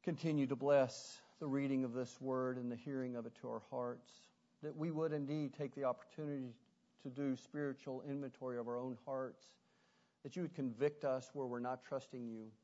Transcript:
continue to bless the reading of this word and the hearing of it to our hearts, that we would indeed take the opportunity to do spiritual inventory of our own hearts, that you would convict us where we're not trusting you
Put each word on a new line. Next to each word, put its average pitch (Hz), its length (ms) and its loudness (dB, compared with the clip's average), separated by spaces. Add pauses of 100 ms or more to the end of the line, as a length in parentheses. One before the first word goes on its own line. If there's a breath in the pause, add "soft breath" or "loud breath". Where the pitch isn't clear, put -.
continue 151 440 4
to 131 100 2
bless 135 640 4 (180)
the 160 80 -4
reading 135 380 4
of 117 80 0
this 123 280 -2
word 127 360 2
and 120 160 -2
the 117 40 -2
hearing 127 400 -4
of 117 100 -4
it 117 100 -10
to 123 120 -8
our 113 220 -4
hearts, 123 400 -4 (520)
that 151 120 -6
we 156 160 0
would 156 220 2
indeed 143 400 0
take 139 220 -4
the 139 100 -2
opportunity 131 720 -2 (480)
to 135 80 -6
do 135 260 2
spiritual 135 640 -4
inventory 135 560 -4
of 117 100 -2
our 120 100 0
own 127 180 -2 (100)
hearts, 131 460 -4 (720 soft breath)
that - 140 -8
you 180 60 0
would 165 120 -2
convict 139 500 2
us 131 300 0
where 135 120 -2
we're 120 120 -2
not 123 240 -2
trusting 131 440 -6
you 110 240 -8 (120)